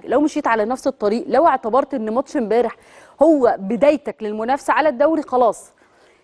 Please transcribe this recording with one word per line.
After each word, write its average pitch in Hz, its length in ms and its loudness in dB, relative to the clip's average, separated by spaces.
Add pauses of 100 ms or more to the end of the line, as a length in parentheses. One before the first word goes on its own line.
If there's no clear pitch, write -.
لو 254 160 0
مشيت 294 260 -2
على 220 180 0
نفس 254 220 -6
الطريق، 226 400 -2
لو 277 200 2
اعتبرت 262 460 -2
ان 220 200 -6
ماتش 269 240 -4
امبارح 226 380 -2 (480)
هو 269 360 4
بدايتك 220 640 0
للمنافسه 220 500 -2
على 294 160 2
الدوري، 294 320 0
خلاص 247 500 0 (520)